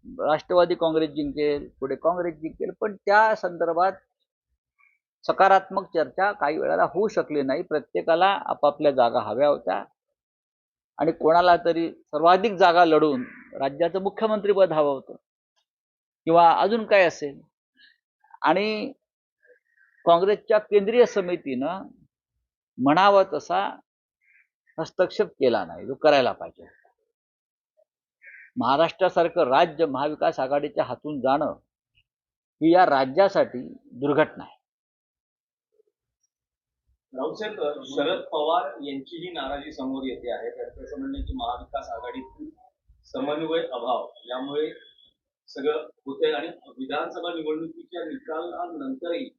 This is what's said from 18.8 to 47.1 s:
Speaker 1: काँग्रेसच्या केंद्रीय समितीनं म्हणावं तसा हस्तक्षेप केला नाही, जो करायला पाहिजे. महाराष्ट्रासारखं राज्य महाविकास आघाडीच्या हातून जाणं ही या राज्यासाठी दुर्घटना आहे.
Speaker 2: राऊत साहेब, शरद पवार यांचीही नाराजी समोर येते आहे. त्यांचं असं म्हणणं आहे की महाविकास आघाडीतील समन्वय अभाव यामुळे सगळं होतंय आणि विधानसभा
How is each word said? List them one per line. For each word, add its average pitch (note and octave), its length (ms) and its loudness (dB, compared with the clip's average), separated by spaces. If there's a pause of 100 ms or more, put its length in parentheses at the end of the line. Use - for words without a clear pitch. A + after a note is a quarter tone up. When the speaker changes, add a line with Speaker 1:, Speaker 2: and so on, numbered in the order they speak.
Speaker 1:
काँग्रेसच्या F#3+ 520 4
केंद्रीय G#3 480 4
समितीनं F3 840 -4 (880)
म्हणावं F#3 460 6 (100)
तसा G3 440 -4 (1000)
हस्तक्षेप - 480 -2
केला A2+ 380 0
नाही, E2+ 200 -14
जो B2+ 80 -8
करायला C3+ 380 2
पाहिजे. - 340 -14 (1900)
महाराष्ट्रासारखं D#3+ 880 0
राज्य D#3 360 2
महाविकास D3+ 540 -4
आघाडीच्या D3 440 -4
हातून B2+ 380 -8
जाणं C#3 320 0 (1080)
ही D#3+ 120 4
या F3+ 120 8
राज्यासाठी C#3+ 920 0 (140)
दुर्घटना C#3+ 520 -2
आहे. - 180 -20 (2500)
Speaker 2:
राऊत - 220 -6
साहेब, G#3+ 200 -10 (280)
शरद C#3+ 380 -4
पवार D#3 440 -2 (160)
यांचीही D#4+ 500 -12
नाराजी C#4+ 400 -10
समोर C4 320 -10
येते A#2+ 280 -8
आहे. - 180 -8
त्यांचं - 340 -14
असं C#3 160 -14
म्हणणं C#3 180 -10
आहे - 100 -8
की C3+ 60 -10
महाविकास - 560 -10
आघाडीतील - 600 -14 (540)
समन्वय D#3 560 -4
अभाव B2+ 500 -6 (160)
यामुळे C#3+ 460 -6 (760)
सगळं D3+ 400 -6 (180)
होतंय C#3 260 -2
आणि D3+ 160 -6
विधानसभा D3+ 840 -10